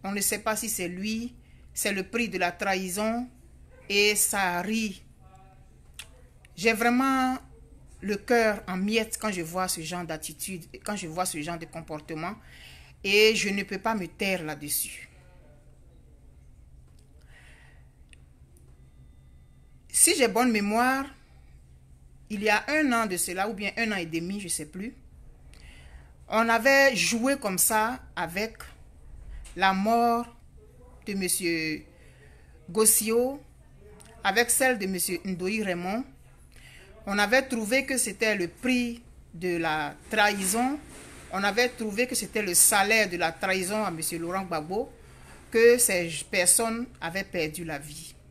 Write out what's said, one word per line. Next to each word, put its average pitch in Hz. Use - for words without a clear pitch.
On 196
ne 202
sait 202
pas 214
si 220
c'est 185
lui, 220
c'est 214
le 196
prix 233
de 185
la 175
trahison 202
et 208
ça 180
rit. 214
J'ai 220
vraiment 262
le 196
cœur 220
en 185
miettes 220
quand 214
je 180
vois 180
ce 175
genre 175
d'attitude, 160
quand 208
je 190
vois 170
ce 165
genre 165
de 165
comportement 160
et 214
je 202
ne 196
peux 196
pas 220
me 185
taire 185
là-dessus. 147
Si -
j'ai 262
bonne 233
mémoire, 233
il 202
y 214
a 214
un 294
an 233
de 180
cela, 185
ou 226
bien 202
un 220
an 202
et 170
demi, 170
je 196
ne 170
sais 156
plus, 196
on 226
avait 269
joué 226
comme 190
ça 226
avec 180
la 190
mort 233
de 208
monsieur 170
Gossio, 220
avec 226
celle 254
de 196
monsieur 185
Ndoye 190
Raymond. 185
On 202
avait 214
trouvé 247
que 262
c'était 214
le 175
prix 240
de 175
la 156
trahison. 208
On 190
avait 233
trouvé 220
que 254
c'était 214
le 202
salaire 208
de 175
la 165
trahison 190
à 190
monsieur 165
Laurent 180
Gbagbo, 175
que 240
ces 180
personnes 226
avaient 180
perdu 170
la 160
vie. -